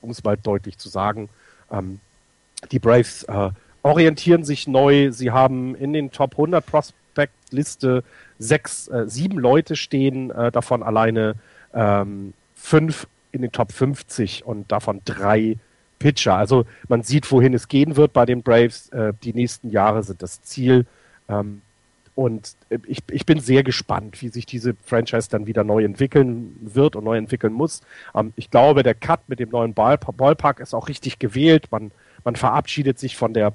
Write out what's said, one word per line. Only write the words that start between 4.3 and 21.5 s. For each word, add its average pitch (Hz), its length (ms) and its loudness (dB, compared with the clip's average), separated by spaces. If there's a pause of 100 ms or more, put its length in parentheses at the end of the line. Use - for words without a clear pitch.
sich 139 240 -6
neu. 139 420 4
Sie 120 220 -4
haben 127 420 2
in 139 180 -6
den 147 200 -4
Top 135 240 -4
hundert 156 300 0
Prospect-Liste - 1400 -2 (340)
sechs, - 480 -4
äh, 113 220 -4
sieben 165 300 -4
Leute 139 360 2
stehen, 135 560 -4
äh, 117 220 -2
davon 120 320 -2
alleine, 110 500 0 (380)
ähm, 101 640 -2 (220)
fünf 156 500 0 (240)
in 127 120 -6
den 117 100 -6
Top - 180 -4
fünfzig - 760 -4
und 104 280 -8
davon 101 320 -4
drei 110 520 0 (440)
Pitcher. 135 340 2
Also 113 300 2 (240)
man 117 160 0
sieht, 143 260 -2
wohin 127 240 6
es - 140 -4
gehen 147 260 2
wird 147 180 4
bei 120 140 4
den 123 160 -2
Braves. 120 460 2
Äh, 110 240 -4 (100)
die 120 100 -8
nächsten 120 380 -4
Jahre 107 320 2
sind 98 180 -12
das - 220 -14
Ziel. 127 420 2 (440)
Ähm, 101 340 -6 (540)